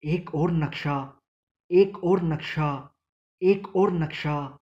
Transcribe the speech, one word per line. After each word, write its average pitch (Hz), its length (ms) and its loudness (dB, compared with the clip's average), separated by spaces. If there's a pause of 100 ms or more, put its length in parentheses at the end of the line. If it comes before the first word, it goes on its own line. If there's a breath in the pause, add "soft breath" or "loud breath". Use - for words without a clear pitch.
एक 175 300 -4
और 160 160 0
नक्शा, 147 680 -4 (500)
एक 196 340 4
और 175 180 4
नक्शा, 151 720 -4 (460)
एक 196 340 2
और 190 160 4
नक्शा। 147 680 -4 (100)